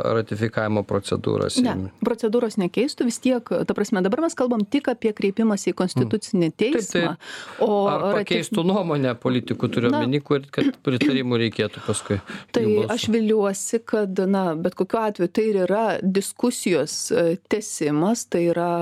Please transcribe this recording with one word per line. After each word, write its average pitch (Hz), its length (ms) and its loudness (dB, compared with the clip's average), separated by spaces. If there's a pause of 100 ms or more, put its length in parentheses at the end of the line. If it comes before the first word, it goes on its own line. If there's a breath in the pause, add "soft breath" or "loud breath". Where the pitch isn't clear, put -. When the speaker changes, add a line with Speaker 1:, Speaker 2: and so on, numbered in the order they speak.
(180)
Speaker 1:
ratifikavimo 107 640 0
procedūrą 101 600 -2
Speaker 2:
Ne, 95 60 0
Speaker 1:
Seime? 190 420 0 (140)
Speaker 2:
procedūros 233 520 0
nekeistų, 220 480 0
vis 233 140 -2
tiek, 247 240 0
ta 170 300 0
prasme, 202 280 0
dabar 214 200 0
mes 330 120 0
kalbam 240 320 0
tik - 240 -2
apie 226 240 0
kreipimąsi 202 600 0
į - 20 -20
Konstitucinį 170 760 0
Speaker 1:
Mm. - 80 -6
Taip, 247 160 2
Speaker 2:
teismą, 170 440 0
Speaker 1:
taip. - 420 -12
Speaker 2:
o 202 280 4
Speaker 1:
Ar 151 140 2
Speaker 2:
ratif- 202 160 2
Speaker 1:
pakeistų 175 480 0
nuomonę 160 500 2
politikų, 127 540 -2
turiu 123 220 2
Speaker 2:
Na. - 80 2
Speaker 1:
omeny, 135 240 0
kur, 143 260 0
kad - 160 0 (180)
pritarimų 127 540 2
reikėtų 110 480 -2
paskui 104 320 -2
jų - 40 -6 (300 loud breath)
Speaker 2:
Tai 233 120 0
Speaker 1:
balsų? 214 260 2
Speaker 2:
aš 226 200 -4
viliuosi, 214 760 0
kad, 202 320 -2 (100)
na, 190 280 2
bet 170 200 -2
kokiu 190 240 -2
atveju 208 320 0
tai 214 120 2
ir 214 120 2 (120)
yra 202 340 0
diskusijos, 190 1120 -2
e, 170 260 2 (120)
tęsimas, 175 800 0
tai 170 220 0
yra, 170 220 0 (100)